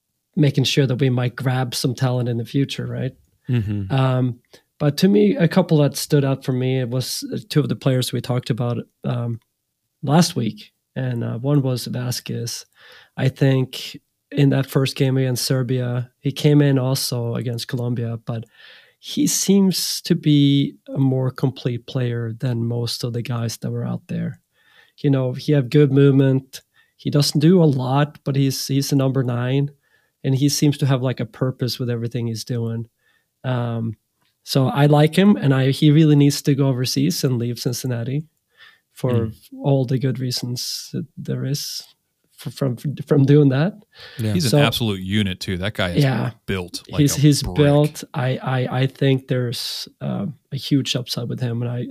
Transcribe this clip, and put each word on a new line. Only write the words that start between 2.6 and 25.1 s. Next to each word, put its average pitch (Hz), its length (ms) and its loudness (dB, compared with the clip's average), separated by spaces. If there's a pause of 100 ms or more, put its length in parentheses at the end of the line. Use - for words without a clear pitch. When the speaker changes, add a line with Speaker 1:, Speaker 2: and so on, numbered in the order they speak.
Speaker 1:
right? 123 260 -6 (360)
Speaker 2:
Mm-hmm. 104 420 -2
Speaker 1:
Um, 127 500 0 (380)
but 147 200 0
to 190 100 4
me, 208 260 4
a 170 140 2
couple 175 300 2
that 143 180 2
stood 143 300 0
out 135 180 -2
for 135 80 -2
me, 131 280 0
it 120 100 -4
was, 127 420 -6
uh, - 60 -4 (100)
two 151 120 0
of 123 100 0
the 110 60 -4
players 127 360 0
we 120 80 -4
talked 123 300 -4
about, 120 280 -4 (260)
um, 120 360 -4 (600)
last 151 320 2
week, - 380 -6 (240)
and, 123 260 -4
uh, 117 140 -6
one 139 240 2
was 127 240 -2
Vasquez. 120 800 -8 (540)
I 131 100 2
think - 720 -2 (300)
in 143 180 4
that 135 160 2
first 135 320 -2
game 135 220 0
against 127 260 -2
Serbia, 123 680 -2 (100)
he 139 120 -4
came 147 300 4
in 139 160 4
also 123 560 -2
against 120 340 -6
Colombia, 117 560 -4
but 117 200 -8 (540)
he - 280 -4
seems - 760 2
to 180 120 0
be 143 640 2 (120)
a 269 80 -8
more 131 340 0
complete 127 560 -4
player 117 460 -4
than 117 320 -4
most 120 400 -4
of 120 80 -4
the 120 80 -4
guys 117 380 -6
that 120 120 -6
were 120 140 -6
out 120 240 -8
there. - 320 -6 (560)
You 147 140 0